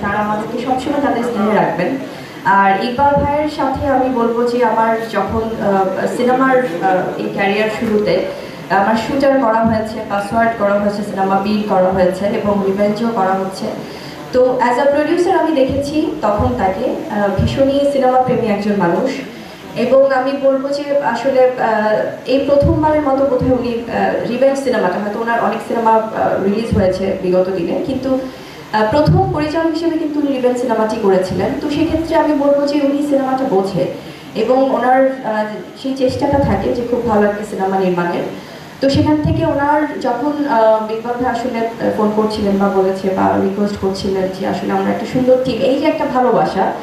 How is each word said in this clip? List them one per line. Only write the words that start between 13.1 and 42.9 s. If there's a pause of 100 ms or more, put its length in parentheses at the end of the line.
করা
হচ্ছে। (680)
তো
as
a
producer
আমি
দেখেছি
তখন
তাকে,
আহ, (100)
ভীষণই
সিনেমা
প্রেমী
একজন
মানুষ (640)
এবং
আমি (100)
বলবো
যে (220)
আসলে,
আহ, (300)
এই
প্রথমবারের
মতো
বোধহয়
উনি,
আহ,
রিভেঞ্জ
সিনেমাটা,
হয়তো
ওনার
অনেক
সিনেমা,
আহ,
রিলিজ
হয়েছে
বিগত
দিনে,
কিন্তু, (540)
আহ,
প্রথম
পরিচালক
হিসেবে
কিন্তু
উনি
রিভেঞ্জ
সিনেমাটি
করেছিলেন। (120)
তো
সেক্ষেত্রে
আমি
বলবো
যে
উনি
সিনেমাটা
বোঝে (500)
এবং
ওনার, (160)
আহ, (360)
সেই
চেষ্টাটা
থাকে
যে
খুব
ভালো
একটা
সিনেমা
নির্মাণের। (580)
তো
সেখান
থেকে
ওনার
যখন, (160)
আহ,
ইকবাল
ভাই
আসলে,
আহ,
ফোন
করছিলেন
বা
বলেছে